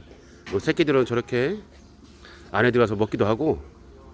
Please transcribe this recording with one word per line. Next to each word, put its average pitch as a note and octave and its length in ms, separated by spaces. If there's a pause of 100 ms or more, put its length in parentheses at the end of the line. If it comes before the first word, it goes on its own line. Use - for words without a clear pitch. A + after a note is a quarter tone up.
(520)
뭐, G2 80
새끼들은 D3+ 460
저렇게 B2 540 (920)
안에 A#2 200
들어가서 A2+ 240
먹기도 G#2+ 300
하고, A2 340 (540)